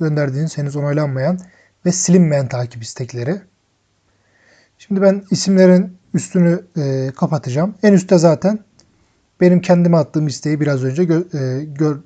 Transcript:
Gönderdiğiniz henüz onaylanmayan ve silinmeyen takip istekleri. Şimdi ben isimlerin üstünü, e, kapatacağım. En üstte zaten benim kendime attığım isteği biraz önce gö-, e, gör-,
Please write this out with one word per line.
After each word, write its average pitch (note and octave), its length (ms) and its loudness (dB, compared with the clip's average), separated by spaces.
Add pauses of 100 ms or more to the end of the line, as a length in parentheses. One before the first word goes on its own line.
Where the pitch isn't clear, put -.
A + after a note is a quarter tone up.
Gönderdiğiniz D3+ 580 -4
henüz C#3+ 180 -6
onaylanmayan D3 640 -2 (460)
ve F3+ 60 0
silinmeyen D#3 560 2
takip A#2+ 340 -8
istekleri. B2 600 -8 (1400)
Şimdi F#3+ 240 -4
ben G3 280 2
isimlerin F#3 680 2 (160)
üstünü, F3 500 0 (120)
e, C3+ 400 -4
kapatacağım. D3+ 640 -4
En G#3+ 100 6
üstte F#3 260 4
zaten E3+ 460 2 (760)
benim F3+ 200 4
kendime F3 360 2
attığım D3+ 300 0
isteği D3 340 -4
biraz C#3+ 240 -2
önce C3+ 180 -2
gö-, E3 360 -2
e, C3 260 -6
gör-, D3 420 -4